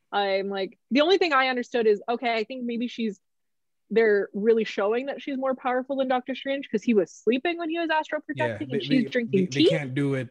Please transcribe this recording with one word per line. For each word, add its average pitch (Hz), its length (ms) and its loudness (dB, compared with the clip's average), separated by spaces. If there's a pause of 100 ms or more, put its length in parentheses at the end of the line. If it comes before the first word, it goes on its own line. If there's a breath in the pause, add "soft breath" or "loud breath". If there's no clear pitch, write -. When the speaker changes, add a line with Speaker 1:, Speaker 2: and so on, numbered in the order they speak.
(120)
Speaker 1:
I'm 196 360 0
like, 196 300 -6 (120)
the 254 100 4
only 339 180 4
thing 349 140 0
I 262 160 4
understood 247 380 -2
is, 208 220 4
okay, 240 260 -2
I 220 100 -2
think 254 200 -8
maybe 240 220 -4
she's, 226 320 -6 (720)
they're 208 440 4
really 220 300 2
showing 226 420 -2
that 254 160 -6
she's 277 160 -6
more 262 160 -2
powerful 254 420 -4
than 262 120 0
Doctor 254 260 -2
Strange 269 360 -6
'cause 208 120 -2
he 240 120 2
was 185 160 2
sleeping 269 480 -2
when 339 120 -6
he 330 80 -4
was 330 120 -2
astral 311 300 -2
Speaker 2:
Yeah, - 60 -16
Speaker 1:
projecting 127 420 -4
Speaker 2:
they, - 60 -4
Speaker 1:
and - 100 -2
she's 240 200 2
Speaker 2:
they, - 60 -8
Speaker 1:
drinking 226 300 0
Speaker 2:
they, 185 60 2
Speaker 1:
tea. - 180 2
Speaker 2:
they 392 60 6
can't 135 240 -2
do 139 200 0
it 127 160 -4